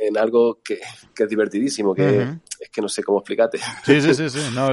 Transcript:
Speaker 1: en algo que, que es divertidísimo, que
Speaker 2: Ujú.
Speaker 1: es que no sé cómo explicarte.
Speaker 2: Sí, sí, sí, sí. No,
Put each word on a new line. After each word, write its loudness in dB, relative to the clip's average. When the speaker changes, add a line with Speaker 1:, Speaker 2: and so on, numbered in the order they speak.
Speaker 1:
en -2
algo 2
que, -6
que 0
es 0
divertidísimo, 0
que 2
Speaker 2:
Ujú. -6
Speaker 1:
es -16
que -6
no -4
sé -6
cómo 0
explicarte. -2
Speaker 2:
Sí, 6
sí, 4
sí, -2
sí. -6
No, 0